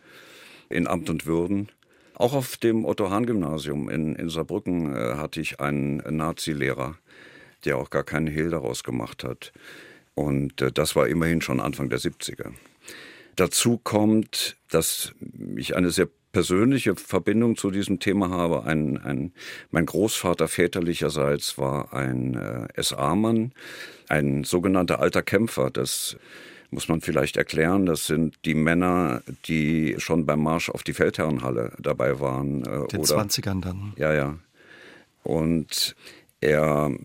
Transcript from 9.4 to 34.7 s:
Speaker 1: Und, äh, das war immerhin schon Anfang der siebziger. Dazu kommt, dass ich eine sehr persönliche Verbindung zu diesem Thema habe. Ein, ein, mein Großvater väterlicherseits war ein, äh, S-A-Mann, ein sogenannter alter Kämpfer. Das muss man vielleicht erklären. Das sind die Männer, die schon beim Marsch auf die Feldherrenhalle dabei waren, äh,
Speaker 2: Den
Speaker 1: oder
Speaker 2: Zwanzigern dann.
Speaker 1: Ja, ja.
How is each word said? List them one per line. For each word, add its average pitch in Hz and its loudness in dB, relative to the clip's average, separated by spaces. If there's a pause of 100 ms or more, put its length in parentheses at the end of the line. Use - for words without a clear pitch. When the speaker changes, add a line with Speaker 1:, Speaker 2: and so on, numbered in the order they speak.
Speaker 1:
Und, 69 0
äh, 65 2
das 76 0
war 69 4
immerhin 82 2
schon 65 0
Anfang 71 -2
der 60 -2
siebziger. - -8 (840)
Dazu 113 4
kommt, 107 2 (140)
dass - 0 (440)
ich 73 -6
eine 90 4
sehr 82 4 (240)
persönliche 98 4
Verbindung 104 2
zu 101 0
diesem 98 0
Thema 98 2
habe. 85 2
Ein, 76 0
ein, 69 -4 (380)
mein 80 2
Großvater 90 2
väterlicherseits 76 0
war 69 -2
ein, 65 -2
äh, 55 -6
S-A-Mann, 110 2 (580)
ein 71 2
sogenannter 90 2
alter 87 2
Kämpfer. 98 2
Das - -4 (520)
muss 69 -6
man 82 0
vielleicht 73 0
erklären. 90 2
Das 78 0
sind 78 0 (100)
die 80 2
Männer, 82 2 (240)
die 78 0
schon 80 0
beim 76 2
Marsch 80 0
auf - -8
die 78 -4
Feldherrenhalle 65 0
dabei 64 0
waren, 69 -2
äh, 62 -4
Speaker 2:
Den - -4
Speaker 1:
oder 76 -2
Speaker 2:
Zwanzigern 95 0
dann. 95 -6
Speaker 1:
Ja, 76 2
ja. 73 0 (840)